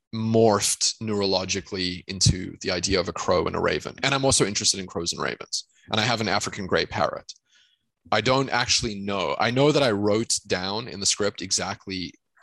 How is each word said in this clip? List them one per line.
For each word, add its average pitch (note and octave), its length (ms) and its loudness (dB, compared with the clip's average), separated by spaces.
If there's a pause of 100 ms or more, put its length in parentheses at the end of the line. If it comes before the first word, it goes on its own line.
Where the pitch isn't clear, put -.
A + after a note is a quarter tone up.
(160)
morphed A2 880 4
neurologically F#2+ 1040 -2
into F#2 540 0
the F#2+ 100 -4
idea F2+ 260 0
of F2 120 0
a F2 40 -4
crow F2 320 2
and F2 120 -2
a - 20 -2
raven. E2+ 340 -2 (100)
And C3+ 120 0
I'm C3+ 80 -2
also C3 220 4
interested G2+ 340 0
in F#2 80 -8
crows E2+ 240 -6
and - 100 -6
ravens. - 440 -6 (260)
And G#2+ 80 0
I G#2+ 60 2
have A2+ 160 0
an G#2 80 -2
African G2 360 -2
gray E2+ 200 2
parrot. - 460 -2 (800)
I G#2+ 100 2
don't C3 280 2
actually A#2+ 460 0
know. G2 420 -2
I A2+ 140 2
know C#3+ 220 6
that C#3+ 100 4
I A#2+ 80 4
wrote G#2 460 2 (100)
down G2 400 -4
in F#2+ 140 -10
the F#2+ 40 -2
script - 360 0
exactly, F#2 720 -6 (300)